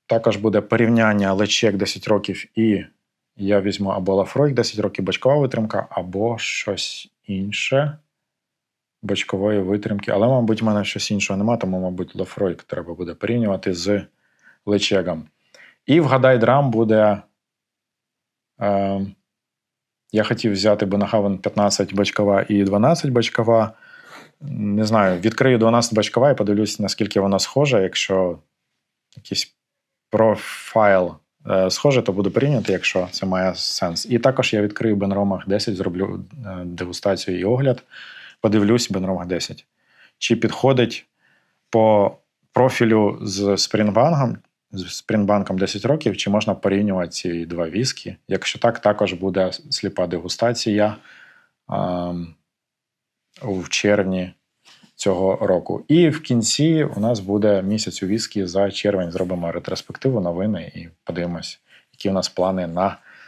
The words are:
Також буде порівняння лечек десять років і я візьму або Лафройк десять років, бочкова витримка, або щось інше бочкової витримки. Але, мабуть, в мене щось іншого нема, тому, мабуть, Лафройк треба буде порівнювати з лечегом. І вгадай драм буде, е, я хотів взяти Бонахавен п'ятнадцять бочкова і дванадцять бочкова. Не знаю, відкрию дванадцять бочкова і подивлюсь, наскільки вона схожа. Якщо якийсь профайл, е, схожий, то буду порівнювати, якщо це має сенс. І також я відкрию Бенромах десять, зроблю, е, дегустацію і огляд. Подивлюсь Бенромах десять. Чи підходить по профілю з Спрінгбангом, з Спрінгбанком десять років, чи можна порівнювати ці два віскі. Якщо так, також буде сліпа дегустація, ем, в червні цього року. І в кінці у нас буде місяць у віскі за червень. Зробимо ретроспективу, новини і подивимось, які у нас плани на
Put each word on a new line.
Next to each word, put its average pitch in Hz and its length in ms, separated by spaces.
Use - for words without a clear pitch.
Також 113 300
буде 104 240
порівняння 107 720
лечек 101 440
десять 98 320
років 101 500
і 104 260
я 101 240
візьму 98 300
або 95 240
Лафройк 131 400
десять 113 260
років, 101 240
бочкова 127 320
витримка, 113 540
або 98 480
щось - 720
інше 104 720
бочкової 101 580
витримки. 101 500
Але, 101 180
мабуть, 113 340
в - 20
мене 104 200
щось - 260
іншого 101 260
нема, 110 200
тому, 92 240
мабуть, 92 360
Лафройк 92 460
треба 85 320
буде 85 200
порівнювати 101 600
з 95 300
лечегом. 92 580
І 151 140
вгадай 131 380
драм 127 320
буде, 107 520
е, 98 400
я 107 120
хотів 110 280
взяти 101 340
Бонахавен 101 520
п'ятнадцять 101 560
бочкова 101 540
і 101 160
дванадцять 123 460
бочкова. 113 600
Не 104 340
знаю, 101 360
відкрию 120 380
дванадцять 113 360
бочкова 117 360
і 135 60
подивлюсь, 104 440
наскільки 101 400
вона 98 180
схожа. 135 420
Якщо 92 580
якийсь - 380
профайл, 101 1040
е, 95 200
схожий, 131 320
то 101 100
буду 95 180
порівнювати, 120 420
якщо 90 380
це - 160
має 92 280
сенс. - 560
І 120 80
також 131 340
я 104 100
відкрию 104 340
Бенромах 98 520
десять, 101 280
зроблю, 92 480
е, 92 180
дегустацію 87 760
і 90 40
огляд. 127 400
Подивлюсь 110 500
Бенромах 92 360
десять. - 400
Чи - 180
підходить 123 720
по 110 420
профілю 110 680
з 98 340
Спрінгбангом, 117 840
з 90 240
Спрінгбанком 101 600
десять 98 260
років, 127 320
чи - 140
можна 104 240
порівнювати 98 540
ці 85 380
два 85 220
віскі. 92 480
Якщо - 300
так, 120 200
також 101 340
буде 92 380
сліпа 92 360
дегустація, 104 880
ем, 87 640
в 95 260
червні 95 640
цього 95 520
року. 92 420
І 165 200
в 151 140
кінці 147 640
у 98 40
нас 110 200
буде 101 420
місяць 101 400
у 95 40
віскі 101 400
за 98 240
червень. 95 400
Зробимо 87 420
ретроспективу, 95 680
новини 87 540
і 85 140
подивимось, 87 560
які - 180
у - 20
нас 92 160
плани 92 380
на 90 300